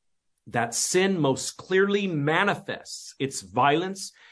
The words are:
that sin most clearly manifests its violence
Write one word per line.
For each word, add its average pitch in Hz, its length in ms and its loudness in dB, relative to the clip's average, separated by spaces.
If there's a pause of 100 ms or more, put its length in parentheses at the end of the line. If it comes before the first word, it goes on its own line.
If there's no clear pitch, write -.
(460)
that 120 260 -2
sin 190 460 0
most 135 380 0
clearly 196 500 2
manifests 160 1120 -2
its 135 220 -4
violence 143 720 0 (200)